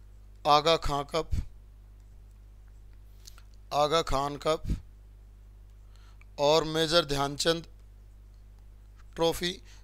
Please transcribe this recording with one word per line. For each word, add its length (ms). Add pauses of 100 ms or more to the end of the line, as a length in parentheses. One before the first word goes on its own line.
(480)
आगा 300
खां 260
कप, 260 (2500)
आगा 300
खान 340
कप 240 (1800)
और 260
मेजर 400
ध्यानचंद 600 (1500)
ट्रॉफी। 340 (340)